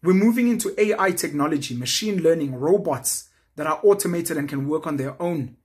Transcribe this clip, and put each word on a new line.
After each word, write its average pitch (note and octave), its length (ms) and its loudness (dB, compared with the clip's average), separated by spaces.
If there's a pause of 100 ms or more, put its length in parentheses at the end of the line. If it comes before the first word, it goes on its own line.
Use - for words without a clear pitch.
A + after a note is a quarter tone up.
We're F3+ 120 4
moving A#3 340 4
into - 300 0
A G#3+ 200 2
I F#3+ 140 2
technology, D3 640 -2
machine F3 480 -2
learning, D#3+ 320 2
robots D3+ 720 0 (300)
that D3+ 100 -4
are D#3 160 -2
automated F3 540 2
and C#3+ 100 -4
can C#3 220 -4
work D#3 180 -2
on D3+ 80 -4
their C3 260 -6
own. E3 440 -4